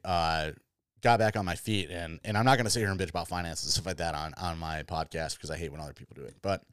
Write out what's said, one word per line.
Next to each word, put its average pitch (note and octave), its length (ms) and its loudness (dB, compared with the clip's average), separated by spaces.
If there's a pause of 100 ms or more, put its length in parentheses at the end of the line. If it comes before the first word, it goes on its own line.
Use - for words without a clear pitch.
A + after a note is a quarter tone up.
uh, D#2+ 460 2 (520)
got A#2 160 8
back G#2+ 180 4
on G2+ 100 -2
my F2 80 0
feet, G2 360 -2
and, E2+ 340 -6
and F#2 120 -2
I'm A2+ 80 4
not C3 140 6
gonna A#2 100 0
sit A2+ 120 2
here G2+ 100 2
and F#2+ 100 0
bitch F#2 80 0
about E2+ 200 -4
finances F2 360 -4
and D2+ 80 0
stuff E2+ 140 -2
like F#2 120 -2
that E2 160 0
on, D#2 200 -6
on F2 240 -4
my D#2+ 240 -4
podcast, D#2+ 580 -4
'cause D#2+ 100 -8
I D#2 60 -4
hate D#2+ 160 -6
when D2+ 80 -10
other D2 140 -10
people - 200 -20
do C#2+ 80 -16
it. - 200 -14
But F#2+ 200 0 (100)